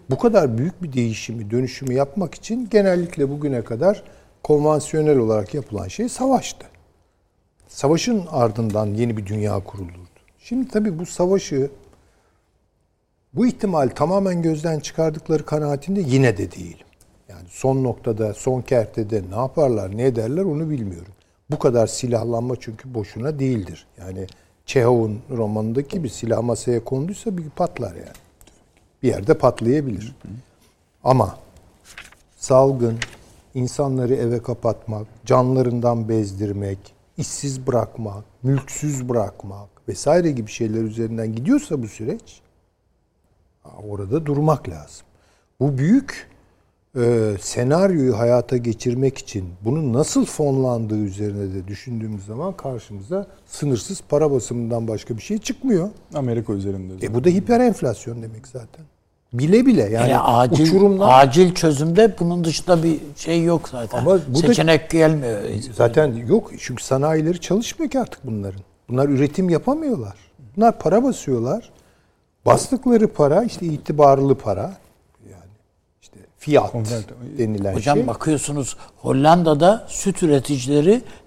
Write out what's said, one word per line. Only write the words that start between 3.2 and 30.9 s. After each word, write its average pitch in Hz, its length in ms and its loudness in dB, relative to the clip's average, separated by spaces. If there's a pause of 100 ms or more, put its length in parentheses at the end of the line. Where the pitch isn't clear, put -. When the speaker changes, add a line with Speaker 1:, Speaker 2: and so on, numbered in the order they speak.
Speaker 1:
bugüne 143 340 -4
kadar 165 380 -2 (400)
konvansiyonel 151 760 2
olarak 110 360 0
yapılan 101 340 -8
şey 226 200 -6
savaştı. - 580 -2 (1000)
Savaşın 175 640 0
ardından 110 560 0
yeni 110 300 -2
bir 104 100 -8
dünya 101 380 -4
kurulurdu. 87 560 -16 (180)
Şimdi 247 300 -6
tabii 208 300 -2
bu 175 80 -6
savaşı, 175 640 -2 (1600)
bu 196 120 0
ihtimali 170 480 0
tamamen 180 480 0
gözden 160 380 -2
çıkardıkları 156 640 -4
kanaatinde 151 540 -2
yine 131 360 4
de 95 160 -6
değilim. 87 340 -18 (420)
Yani 90 200 -20
son 135 360 -2
noktada, 110 500 -4
son 127 280 -4
kertede 110 680 -2
ne 95 60 -8
yaparlar, 117 600 -2
ne 117 80 -2
ederler 127 380 0
onu 156 280 -4
bilmiyorum. 98 420 -8 (380)
Bu 151 80 -4
kadar 120 280 4
silahlanma 117 760 -4
çünkü 120 340 -16
boşuna 117 440 -8
değildir. 110 480 -4 (120)
Yani 95 280 -12 (400)
Çehov'un 117 540 2 (100)
romanındaki 113 720 -4
bir 127 40 -4
silah 113 340 -4
masaya 117 420 -2
konduysa 180 540 -6
bir 151 120 -10
patlar 123 440 -6
yani. - 220 -18 (840)
Bir 131 60 4
yerde 104 260 2
patlayabilir. 123 880 0
Hı - 60 -20
hı. - 40 -14 (720)